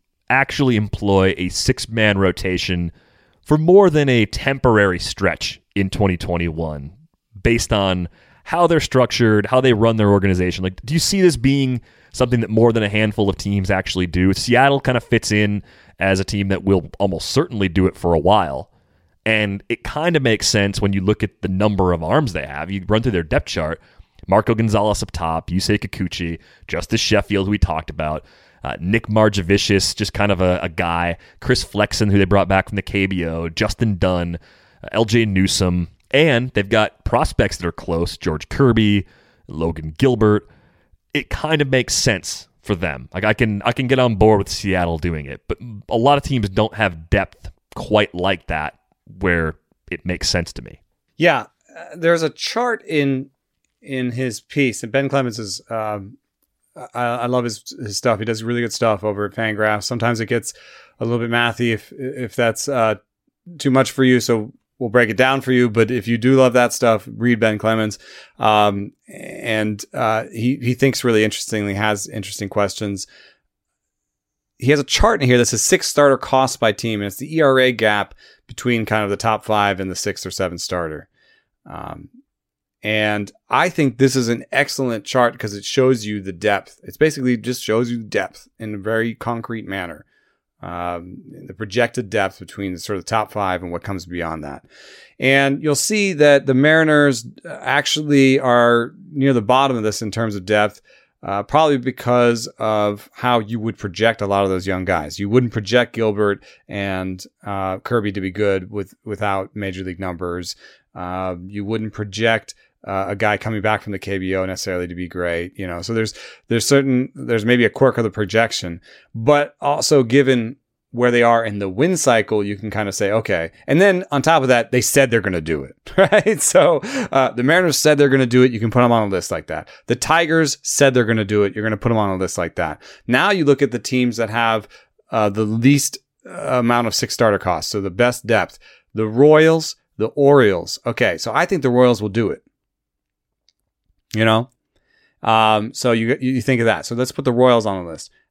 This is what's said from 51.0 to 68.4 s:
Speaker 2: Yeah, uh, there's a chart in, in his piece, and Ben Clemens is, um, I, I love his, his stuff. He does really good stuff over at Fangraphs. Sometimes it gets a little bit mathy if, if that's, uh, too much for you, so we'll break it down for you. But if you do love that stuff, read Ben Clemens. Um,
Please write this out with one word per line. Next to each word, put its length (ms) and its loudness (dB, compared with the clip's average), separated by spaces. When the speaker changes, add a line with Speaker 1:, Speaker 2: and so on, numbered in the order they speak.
Speaker 2:
Yeah, 280 2
uh, 180 -20
there's 280 0
a 80 -2
chart 560 -4
in, 420 0
in 300 -6
his 300 -6
piece, 400 -2
and 100 -10
Ben 160 0
Clemens 300 -2
is, 320 -10
um, 480 -8
I, 280 -8
I 240 -2
love 180 0
his, 340 -10
his 180 -10
stuff. 220 0
He 60 -6
does 180 -4
really 180 -4
good 120 -6
stuff 300 0
over 220 -2
at 80 -10
Fangraphs. 500 -2
Sometimes 360 -2
it 60 -4
gets 280 -4
a 60 -4
little 140 -2
bit 120 -4
mathy 400 0
if, 220 -8
if 420 -10
that's, 320 0
uh, 280 0
too 140 0
much 200 2
for 120 0
you, 160 4
so 320 -2
we'll 100 -4
break 200 4
it 60 -4
down 240 2
for 140 -2
you. 160 4
But 220 2
if 160 -4
you 100 0
do 180 2
love 180 4
that 200 2
stuff, 360 0
read 300 0
Ben 180 0
Clemens. 400 -2
Um, 520 2